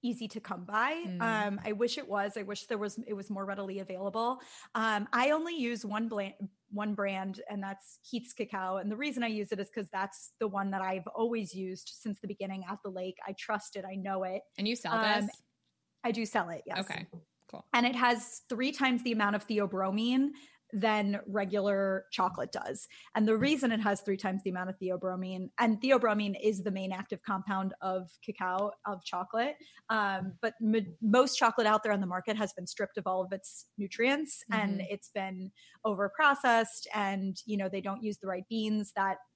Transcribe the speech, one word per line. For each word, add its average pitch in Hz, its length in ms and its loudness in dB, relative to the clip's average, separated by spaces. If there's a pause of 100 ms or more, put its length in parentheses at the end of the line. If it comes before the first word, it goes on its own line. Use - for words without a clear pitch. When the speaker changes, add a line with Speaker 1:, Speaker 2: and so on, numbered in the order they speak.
Speaker 1:
easy 233 240 -2
to 220 140 -8
come 180 240 -8
by. 262 400 0
Speaker 2:
Mm. 208 420 0
Speaker 1:
Um, 202 160 -2
I 214 80 -2
wish 233 260 0
it - 100 -8
was. 202 300 -2
I 208 60 -6
wish 196 240 -8
there 226 100 -2
was, 202 300 -4
it 214 60 -4
was 196 160 -8
more 196 160 -4
readily 196 340 -6
available. 196 600 -2 (360)
Um, 220 380 2
I 254 180 6
only 330 240 0
use 240 300 -2
one 214 240 -2
blan-, 202 260 -4 (340)
one 208 240 -2
brand, 196 560 -2
and 202 140 -4
that's - 400 -10
Keith's - 300 -8
Cacao. 190 440 -4
And 202 140 -2
the 214 60 -4
reason 254 260 -4
I 233 40 0
use 214 240 -4
it 208 80 -4
is 196 100 -6
'cause 202 200 -8
that's - 500 -6
the 220 80 0
one 196 240 -2
that 190 100 -2
I've 190 260 -2
always 226 480 -2
used 190 340 -8
since - 300 -8
the 214 80 -10
beginning 190 420 -6
at 202 140 -6
the 202 80 -6
lake. 185 340 -6
I 196 80 -8
trust - 420 -6
it. 190 100 -6
I 190 100 -8
know 190 280 -2
it. 185 200 -4 (140)
Speaker 2:
And 202 100 0
you 233 80 2
sell 226 220 0
Speaker 1:
Um, - 20 4
Speaker 2:
this? 208 440 2 (600)
Speaker 1:
I 233 80 2
do 220 140 0
sell 190 240 0
it, 165 160 -8
yes. 165 140 -4
Speaker 2:
Okay, 175 280 -6 (400)
cool. - 260 -16
Speaker 1:
And 247 120 6
it 247 100 2
has 240 540 2
three 254 240 0
times 254 300 4
the 240 100 0
amount 208 240 4
of 202 100 -4
theobromine 208 840 2 (420)
than 202 540 2
regular 196 840 2
chocolate 185 400 0
does. - 360 -6 (280)
And 214 120 4
the 220 100 4
reason 262 340 4
it 226 100 2
has 202 200 2
three 196 160 0
times 190 260 -2
the 196 60 -2
amount 180 200 -4
of 190 100 -8
theobromine, 185 680 -4 (100)
and 226 220 4
theobromine 214 640 4
is 196 200 2
the 202 80 -2
main 190 200 -4
active 190 320 -6
compound 190 580 -2
of 185 300 -2 (140)
cacao, 196 460 -2 (140)
of 196 200 -6
chocolate, 226 520 -2 (320)
um, 190 520 0
but 226 200 0
m-, 214 400 2
most 247 360 6
chocolate 226 300 6
out 214 160 6
there 214 100 4
on 196 80 4
the 190 60 0
market 185 300 0
has 208 160 0
been 180 140 -10
stripped - 300 -4
of 190 100 -4
all 185 160 2
of 185 100 -4
its - 440 -10
nutrients, 262 720 0
and 202 300 2
Speaker 2:
Mm-hmm. 185 80 -6
Speaker 1:
it's 202 200 -8
been 190 420 -4 (340)
overprocessed, 226 1080 4
and, 196 520 0
you 214 120 0
know, 190 120 0
they 190 120 -2
don't 196 220 -4
use 208 160 -2
the 190 80 -8
right 185 220 -4
beans 214 440 0
that 190 260 2 (160)